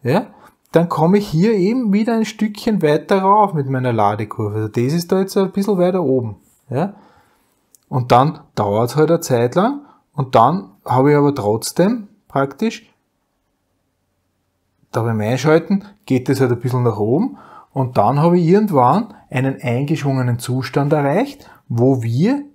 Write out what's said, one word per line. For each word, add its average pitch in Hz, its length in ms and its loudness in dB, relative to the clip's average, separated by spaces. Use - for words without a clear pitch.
ja, 151 260 0
dann 170 160 2
komme 170 300 2
ich 208 100 -4
hier 180 240 2
eben 214 400 0
wieder 220 220 0
ein 220 100 0
Stückchen 214 560 -4
weiter 160 400 0
rauf 196 320 2
mit 143 160 -4
meiner 127 240 -2
Ladekurve. 107 640 -2
Also 110 120 -4
das 123 260 -2
ist 170 180 -2
da 190 80 2
jetzt 190 160 -4
ein 190 160 0
bisschen 202 240 -2
weiter 180 260 0
oben. 123 340 -2
Ja. 165 240 -4
Und 123 220 0
dann 156 280 4
dauert's 117 420 -2
halt 156 140 2
eine 165 100 0
Zeit 123 340 -2
lang 254 280 0
und 135 200 -6
dann 139 360 4
habe 131 240 2
ich 147 80 4
aber 143 160 2
trotzdem 170 760 -2
praktisch, 139 640 -6
da 123 120 -4
beim 113 180 -2
Einschalten 151 640 0
geht 131 240 0
es 123 100 0
halt 127 100 2
ein 120 100 -2
bisschen 123 220 -2
nach 113 160 0
oben 131 380 -2
und 127 240 -2
dann 117 220 2
habe 170 180 4
ich 175 80 2
irgendwann 175 680 2
einen 135 320 -4
eingeschwungenen 131 760 -2
Zustand 131 560 -2
erreicht, 156 560 -2
wo 123 340 2
wir 165 400 0